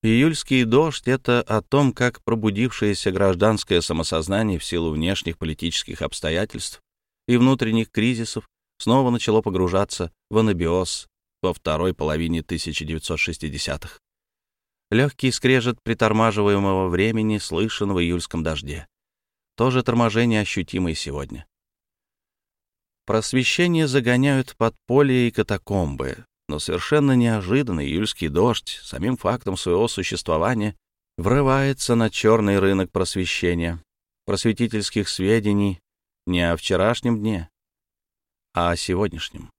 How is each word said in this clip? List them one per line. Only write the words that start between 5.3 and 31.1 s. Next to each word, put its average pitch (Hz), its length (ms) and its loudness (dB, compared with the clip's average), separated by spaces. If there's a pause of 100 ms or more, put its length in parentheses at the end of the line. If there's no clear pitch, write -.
политических - 640 -6
обстоятельств 80 800 -6 (460)
и 120 80 4
внутренних 117 540 2
кризисов 113 580 -4 (300)
снова 127 320 2
начало 113 300 2
погружаться 92 720 -2 (180)
в 104 60 0
анабиоз 92 720 0 (360)
во 90 120 0
второй 82 400 -2
половине 80 480 -2
тысяча 80 420 -6
девятьсот 80 360 -6
шестидесятых. 73 800 -8 (920)
Лёгкий 131 420 0
скрежет 123 500 0
притормаживаемого 104 1040 2
времени 107 480 0
слышен 98 560 -2
в 90 80 2
«Июльском 85 420 -2
дожде». 73 440 -6 (680)
То 127 160 2
же 127 120 0
торможение 117 580 2
ощутимо 92 520 -2
и - 20 -2
сегодня. 69 520 -10 (1600)
Просвещение 151 840 0
загоняют 131 640 2
в - 60 -20
подполье 127 720 2
и - 20 0
катакомбы, 85 920 -2 (240)
но 73 100 -6
совершенно 139 540 0
неожиданно 113 720 2
«Июльский 82 440 -4
дождь» 98 540 0
самим 110 360 -4
фактом 101 400 -4
своего 95 300 0
существования 98 840 -2 (440)